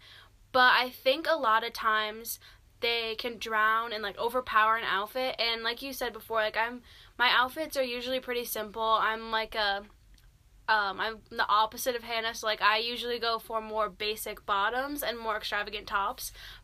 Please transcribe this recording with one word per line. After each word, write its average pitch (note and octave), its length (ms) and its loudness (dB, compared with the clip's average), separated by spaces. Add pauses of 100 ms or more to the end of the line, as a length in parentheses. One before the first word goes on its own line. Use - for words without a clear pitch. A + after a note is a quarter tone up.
(520)
But B3+ 220 8
I B3 160 4
think C#4+ 400 0
a D#4+ 80 4
lot A3+ 280 4
of A#3 80 -6
times G#3+ 640 0 (400)
they A#3 360 -2
can A#3+ 220 -6
drown A3 560 2
and, G#3+ 80 -4
like, G3+ 160 -6
overpower A3 600 4
an A3+ 80 -4
outfit. B3+ 540 -2
And A3+ 240 0
like A#3 180 -4
you C#4 120 -8
said B3 200 -6
before, A3+ 240 -6
like, G#3+ 200 0
I'm, A#3+ 240 -2 (380)
my A#3+ 100 4
outfits B3+ 480 2
are C4+ 60 2
usually B3 360 -4
pretty A#3+ 260 -6
simple. G#3+ 380 -6
I'm, A3 480 2
like, A3 240 -2
a, G3+ 280 0 (840)
um, G3+ 320 2
I'm A3 180 -4 (120)
the A#3 180 -2
opposite A#3 480 2
of A3+ 80 -8
Hannah, A3+ 300 -4
so, A3+ 140 -6
like, G#3+ 140 0
I G#3 160 4
usually A#3+ 420 -4
go A3+ 180 -2
for A3+ 240 -6
more G#3+ 280 -2
basic G#3 560 -8
bottoms B3 580 -2
and A#3 160 -4
more A3 180 -4
extravagant G#3 500 -6
tops. G#3+ 440 -4 (320)